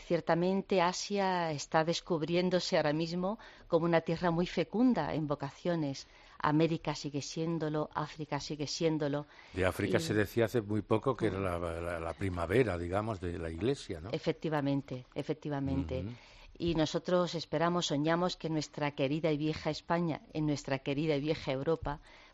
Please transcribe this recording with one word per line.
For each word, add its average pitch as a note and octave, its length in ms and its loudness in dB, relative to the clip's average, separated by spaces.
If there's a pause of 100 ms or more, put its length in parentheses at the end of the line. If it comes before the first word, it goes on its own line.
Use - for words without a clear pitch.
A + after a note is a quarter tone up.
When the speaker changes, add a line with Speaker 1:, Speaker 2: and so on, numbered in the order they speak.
Speaker 1:
ciertamente F3+ 760 2
Asia F3+ 680 0
está D#3 340 2
descubriéndose E3+ 920 2
ahora D#3 160 4
mismo F3 460 -2 (300)
como E3+ 180 4
una E3+ 160 6
tierra F3 280 0
muy E3+ 160 2
fecunda G3+ 680 2
en D#3 120 -2
vocaciones. C#3+ 800 -2 (340)
América D#3 540 2
sigue C#3+ 280 -6
siéndolo, D#3 720 -2
África D3+ 440 -4
sigue D3 280 -6
siéndolo. D3 600 0 (280)
Speaker 2:
De F2+ 100 2
África G2 320 2
Speaker 1:
Y - 40 2
Speaker 2:
se C#3 140 0
decía G#2+ 300 2
hace A2+ 160 0
muy G#2 220 -2
poco A2+ 340 0
que A2 120 0
era F#2+ 100 -2
Speaker 1:
Mm. G2 40 -2
Speaker 2:
la, F2 380 -2
la, E2+ 200 -4
la E2 120 -4
primavera, F#2 640 0
digamos, F#2+ 420 -2
de F2 180 -6
la E2 120 -6
Iglesia, F#2+ 500 -4
¿no? F#2 100 -10
Speaker 1:
Efectivamente, C#3+ 1040 -2
efectivamente. C#3 880 -4
Speaker 2:
Ujú. G2+ 80 -8 (480)
Speaker 1:
Y E3+ 160 0
nosotros E3+ 600 2
esperamos, E3+ 520 0
soñamos E3 500 0
que D#3+ 140 -6
nuestra D3 420 -2
querida D3 400 0
y D3+ 60 0
vieja D#3 320 -2
España, E3+ 500 -2 (120)
en D3+ 140 0
nuestra C#3 340 -2
querida C#3+ 360 0
y C#3 40 0
vieja D3+ 300 -2
Europa, C#3+ 480 -2 (360)